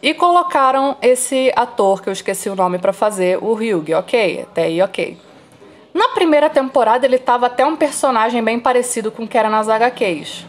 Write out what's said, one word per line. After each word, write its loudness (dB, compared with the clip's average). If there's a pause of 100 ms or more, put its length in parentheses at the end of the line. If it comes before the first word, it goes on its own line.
E 0
colocaram 2
esse 2
ator, 0
que -6
eu -4
esqueci -6
o -6
nome, 0
pra 0
fazer 0
o -2
Ryug. -2
Ok, -2
até -2
aí, 0
ok. -4 (760)
Na 2
primeira 2
temporada, 2
ele 2
tava 0
até 0
um 0
personagem 0
bem -2
parecido -2
com -12
o -10
que -2
era 2
nas 0
H 2
Qs. -6